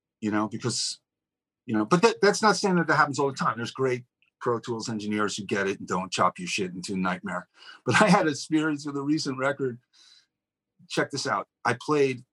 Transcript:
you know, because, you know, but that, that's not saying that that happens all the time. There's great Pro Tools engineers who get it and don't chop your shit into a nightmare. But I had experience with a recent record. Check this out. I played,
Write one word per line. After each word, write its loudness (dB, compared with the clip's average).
you 0
know, 0
because, -4
you -4
know, 2
but 2
that, 4
that's 4
not 6
saying 2
that 2
that 4
happens 2
all 2
the -8
time. 0
There's -6
great -2
Pro 0
Tools -6
engineers -2
who -8
get 0
it -2
and -12
don't -2
chop 0
your -6
shit -4
into -8
a -2
nightmare. -4
But 4
I 6
had 6
experience -2
with -6
a -4
recent -2
record. -4
Check -2
this -6
out. -2
I 2
played, 0